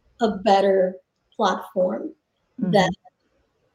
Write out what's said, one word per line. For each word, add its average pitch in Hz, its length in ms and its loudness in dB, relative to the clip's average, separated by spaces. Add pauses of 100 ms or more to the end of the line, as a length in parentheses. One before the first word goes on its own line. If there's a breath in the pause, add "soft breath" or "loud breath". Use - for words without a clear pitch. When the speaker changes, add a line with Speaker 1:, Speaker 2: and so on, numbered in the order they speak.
(200)
Speaker 1:
a 226 180 2
better 190 580 2 (400)
platform 190 760 -4 (520)
Speaker 2:
Mm-hmm. 185 100 -2
Speaker 1:
that, 185 180 4 (840)